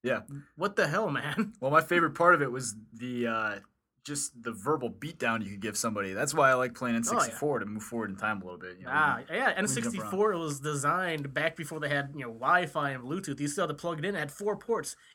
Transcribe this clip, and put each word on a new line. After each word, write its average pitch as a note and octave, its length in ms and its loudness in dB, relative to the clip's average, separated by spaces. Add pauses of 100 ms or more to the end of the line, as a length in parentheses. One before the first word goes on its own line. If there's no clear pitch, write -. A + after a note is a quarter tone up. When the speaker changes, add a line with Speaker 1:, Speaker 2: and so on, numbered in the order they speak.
Speaker 1:
Yeah. A#2+ 200 0 (320)
Speaker 2:
What G3 220 -2
the F3 120 4
hell, F#3 220 0
man? C#3+ 460 -2
<laughs> - 40 -14
Speaker 1:
Well, C3+ 100 2
my D#3 120 8
favorite E3+ 320 4
part E3+ 200 8
of D3 60 4
it C3 100 2
was A#2+ 240 -4 (200)
the, A#2+ 320 -2
uh, A2 320 0 (480)
just C#3+ 360 -6
the A#2 100 -4
verbal B2 360 0
beatdown A2+ 560 -2
you G2 60 -8
could G2+ 100 -10
give G#2+ 160 -2
somebody. G2+ 380 -2
That's C3 180 0
why D3 180 6
I C3 40 8
like B2+ 200 0
playing A#2+ 200 -2
Speaker 2:
Oh, A#2 40 2 (140)
yeah. - 40 0
Speaker 1:
N G#3 40 4
sixty-four C#3+ 380 0
to G2+ 80 -4
move G#2 160 -6
forward A2+ 280 -4
in F#2+ 60 -8
time G#2+ 240 -2
a F2 40 -10
little F2+ 140 -12
bit, F2+ 200 -14
you A2 60 -16
know, B2 100 -8
Speaker 2:
Ah, D3 240 4
Speaker 1:
we B2 60 -10
can, D#3+ 100 -10
Speaker 2:
yeah, A#3+ 140 2
Speaker 1:
we F#3 60 2
can - 0 -
jump - 20 -4
around. - 20 -4
Speaker 2:
N F#3+ 100 0
sixty-four G#3 680 0
was D3 220 -4
designed D3 760 -2
back D#3+ 220 0
before D#3+ 240 -8
they D3 80 -2
had, C#3 260 0
you D3 80 -8
know, A#2 100 -8
Wi-Fi D3 600 2
and B2+ 120 -6
Bluetooth. D3 360 -4
You D3 80 -2
still F#3 180 0
had - 20 -2
to D3 60 -2
plug E3+ 240 -4
it D3+ 60 -6
in. G3+ 100 -2
It F3 40 -4
had D3 140 -4
four G#3 240 -4
ports. A#3 380 -4 (200)